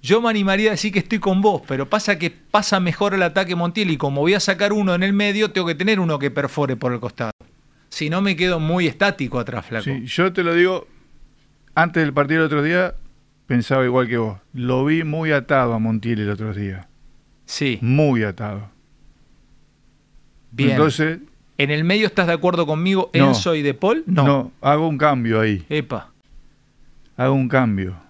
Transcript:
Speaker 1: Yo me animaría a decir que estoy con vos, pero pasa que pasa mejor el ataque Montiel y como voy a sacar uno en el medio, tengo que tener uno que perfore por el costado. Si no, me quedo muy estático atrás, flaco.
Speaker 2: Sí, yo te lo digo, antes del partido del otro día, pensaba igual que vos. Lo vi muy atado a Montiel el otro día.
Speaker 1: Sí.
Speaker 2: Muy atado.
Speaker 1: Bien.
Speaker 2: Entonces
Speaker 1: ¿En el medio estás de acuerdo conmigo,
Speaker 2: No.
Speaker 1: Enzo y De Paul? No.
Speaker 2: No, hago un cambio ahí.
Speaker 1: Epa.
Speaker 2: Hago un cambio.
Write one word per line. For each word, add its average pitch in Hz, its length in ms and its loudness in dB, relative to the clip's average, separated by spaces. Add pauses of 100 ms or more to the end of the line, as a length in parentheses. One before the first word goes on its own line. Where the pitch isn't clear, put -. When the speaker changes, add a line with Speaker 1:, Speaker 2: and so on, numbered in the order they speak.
Speaker 1:
Yo 190 220 2
me 233 80 2
animaría 202 380 2
a - 40 4
decir 202 200 -4
que 190 80 2
estoy 220 180 -2
con 190 240 2
vos, 202 240 2
pero 135 220 -4
pasa 202 300 0
que 165 120 -2
pasa - 480 0
mejor 185 360 0
el 190 100 2
ataque 175 320 -2
Montiel 175 340 -2
y 156 60 0
como 139 240 -2
voy 170 140 2
a 202 60 0
sacar 202 320 0
uno 196 220 2
en 175 80 0
el 196 100 0
medio, 208 380 0
tengo 185 160 -2
que 170 80 -2
tener 196 240 0
uno 160 220 0
que 139 100 -2
perfore 139 460 -2
por 123 160 -4
el 120 80 -6
costado. 113 320 -8 (560)
Si 151 200 -6
no, 175 120 -2
me 196 160 0
quedo 175 240 0
muy 165 260 0
estático 143 540 -2
atrás, 113 260 -8
flaco. 110 180 -6
Speaker 2:
Sí, 135 220 -6
yo 180 260 0
te 180 120 -2
lo 170 100 0
digo, 180 320 2 (880)
antes 165 300 2
del 143 80 0
partido 143 300 2
del 160 40 2
otro 147 160 0
día, 175 320 0 (540)
pensaba 131 360 2
igual 123 220 2
que 117 120 -2
vos. 107 200 -2 (140)
Lo 127 320 -2
vi 160 180 0
muy 156 300 -2
atado 131 420 0
a 110 60 -2
Montiel 113 400 0
el 104 100 -2
otro 104 240 -6
día. 95 320 -8 (600)
Speaker 1:
Sí. 131 340 -4
Speaker 2:
Muy 131 420 2
atado. 104 480 -8 (1800)
Speaker 1:
Bien. 127 180 2
Speaker 2:
Entonces 156 480 2 (380)
Speaker 1:
¿En 143 160 0
el 151 100 0
medio 202 240 2
estás 185 220 0
de 170 60 2
acuerdo 170 340 0
conmigo, 180 440 0
Speaker 2:
No. 139 180 4
Speaker 1:
Enzo 131 260 0
y 151 60 -2
De 139 120 0
Paul? 240 320 0
No. 160 180 2
Speaker 2:
No, 135 360 2
hago 147 260 2
un 151 100 -2
cambio 123 440 2
ahí. 104 280 0
Speaker 1:
Epa. 143 420 -6 (1040)
Speaker 2:
Hago 131 180 2
un 131 140 0
cambio. 104 480 0 (120)